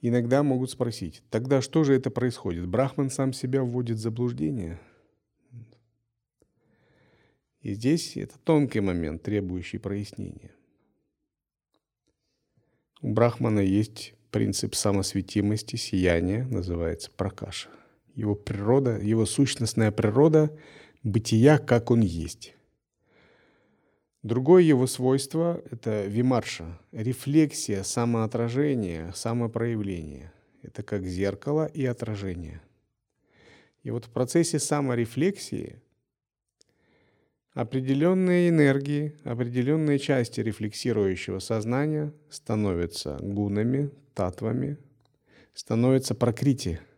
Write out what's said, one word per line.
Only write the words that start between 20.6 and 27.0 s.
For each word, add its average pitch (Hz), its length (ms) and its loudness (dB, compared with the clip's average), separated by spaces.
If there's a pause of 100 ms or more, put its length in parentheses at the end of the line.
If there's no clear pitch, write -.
бытия, 113 540 6
как - 340 2
он 117 100 6
есть. 82 540 -2 (1700)
Другое 131 420 6
его 135 220 6
свойство — 135 840 -2
это 110 340 -4
вимарша, 104 720 -2 (120)
рефлексия, 127 920 -2